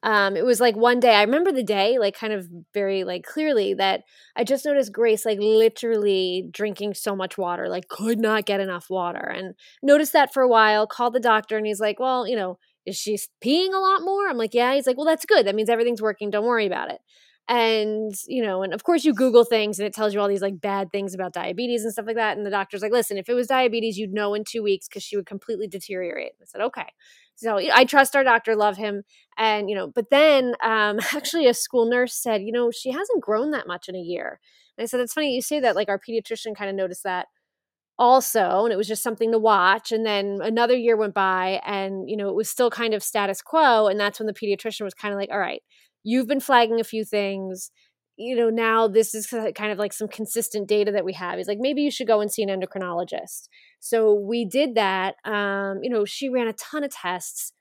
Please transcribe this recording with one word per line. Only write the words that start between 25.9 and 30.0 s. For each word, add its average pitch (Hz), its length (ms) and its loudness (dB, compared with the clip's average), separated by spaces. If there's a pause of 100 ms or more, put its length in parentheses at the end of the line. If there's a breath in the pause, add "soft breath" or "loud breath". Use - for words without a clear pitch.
I 196 40 -20
said, - 160 -10
"Okay." 240 260 -6 (480 soft breath)
So, 226 220 -2
you 196 120 -2
know, - 60 4
I 254 100 8
trust 277 300 4
our 277 80 4
doctor, 226 320 4
love 208 220 2
him, 202 260 -6 (320 soft breath)
and, 214 320 0
you 208 80 -4
know, 190 120 -6
but - 240 -2